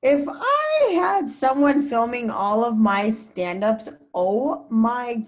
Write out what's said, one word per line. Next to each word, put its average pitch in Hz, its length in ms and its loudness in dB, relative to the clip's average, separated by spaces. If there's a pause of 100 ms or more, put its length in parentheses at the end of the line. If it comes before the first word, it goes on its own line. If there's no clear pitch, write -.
if 285 260 2
I 587 640 0
had 370 360 0
someone 285 560 2
filming 233 440 -2
all 208 340 0
of 233 140 0
my 208 320 2
stand-ups, 208 800 -4 (240)
oh 226 560 -2
my 233 580 -2